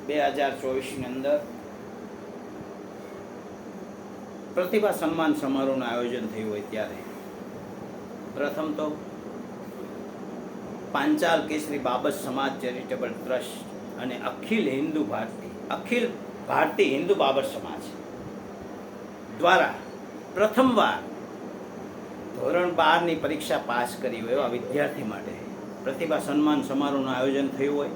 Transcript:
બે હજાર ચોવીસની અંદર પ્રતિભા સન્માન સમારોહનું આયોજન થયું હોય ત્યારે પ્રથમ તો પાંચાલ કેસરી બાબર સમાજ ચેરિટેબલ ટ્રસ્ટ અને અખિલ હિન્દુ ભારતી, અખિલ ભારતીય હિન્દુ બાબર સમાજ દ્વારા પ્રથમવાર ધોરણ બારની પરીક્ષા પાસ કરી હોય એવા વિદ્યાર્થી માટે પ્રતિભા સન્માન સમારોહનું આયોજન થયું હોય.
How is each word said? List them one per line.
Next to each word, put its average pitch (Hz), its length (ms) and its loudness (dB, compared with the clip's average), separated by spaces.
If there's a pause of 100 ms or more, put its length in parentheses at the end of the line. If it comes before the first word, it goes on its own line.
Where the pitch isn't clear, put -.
બે 139 120 -2
હજાર 139 460 4
ચોવીસની 131 460 -2
અંદર 131 300 2 (3250)
પ્રતિભા 196 480 4
સન્માન 160 360 4
સમારોહનું 135 500 2
આયોજન 120 480 0
થયું 110 160 -2
હોય 104 220 -2
ત્યારે 104 280 -4 (1300)
પ્રથમ 151 420 -2
તો 151 100 0 (2000)
પાંચાલ 151 560 4
કેસરી 147 400 -2
બાબર 127 300 2
સમાજ 135 440 0
ચેરિટેબલ 123 540 -2
ટ્રસ્ટ - 880 -4
અને 123 120 -2 (140)
અખિલ 208 400 2
હિન્દુ 151 360 2
ભારતી, 110 460 -4 (180)
અખિલ - 360 2 (400)
ભારતીય 139 480 4
હિન્દુ 175 220 4
બાબર 135 320 4
સમાજ 82 360 -6 (1600)
દ્વારા 170 340 8 (640)
પ્રથમવાર 214 640 6 (1400)
ધોરણ 170 420 2
બારની 165 460 6
પરીક્ષા 151 420 0
પાસ 123 320 0
કરી 113 240 -2
હોય 117 160 2
એવા 123 160 2
વિદ્યાર્થી 131 560 0
માટે 98 260 -6 (460)
પ્રતિભા 147 400 0
સન્માન 147 420 4
સમારોહનું 139 500 2
આયોજન 135 440 4
થયું 143 200 2
હોય. 143 180 0